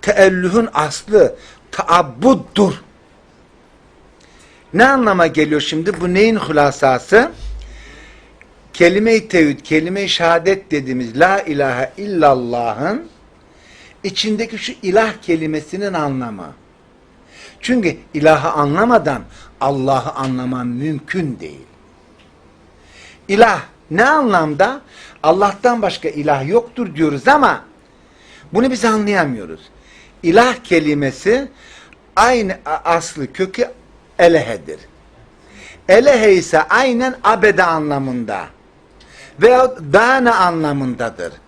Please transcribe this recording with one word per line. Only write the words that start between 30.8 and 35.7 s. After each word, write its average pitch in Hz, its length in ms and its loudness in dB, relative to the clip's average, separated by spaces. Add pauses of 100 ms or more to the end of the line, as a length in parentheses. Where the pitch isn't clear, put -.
aynı 214 500 2
a-, 151 180 -4
aslı 165 480 -4
kökü 190 380 -4 (480)
elehedir. 113 600 2 (1120)